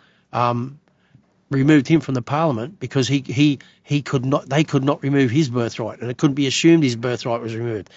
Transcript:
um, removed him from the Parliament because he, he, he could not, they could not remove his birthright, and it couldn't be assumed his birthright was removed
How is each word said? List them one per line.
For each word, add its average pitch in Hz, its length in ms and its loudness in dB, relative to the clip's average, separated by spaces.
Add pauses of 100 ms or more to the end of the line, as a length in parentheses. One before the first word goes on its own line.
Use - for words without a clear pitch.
(320)
um, 120 460 -2 (720)
removed 139 380 4
him 156 120 4
from 135 140 -6
the 123 80 -2
Parliament 143 560 -4
because 127 300 -2
he, 139 120 0
he, 135 380 0 (240)
he 143 200 -2
could 127 220 -4
not, 135 240 -2
they 151 160 2
could 135 200 -2
not 143 180 -2
remove 139 280 2
his 143 180 2
birthright, 117 520 -6
and 117 100 -8
it 123 80 -10
couldn't 143 160 2
be 139 120 -2
assumed 165 360 4
his 123 140 0
birthright 120 440 -4
was 113 140 -8
removed 110 420 -6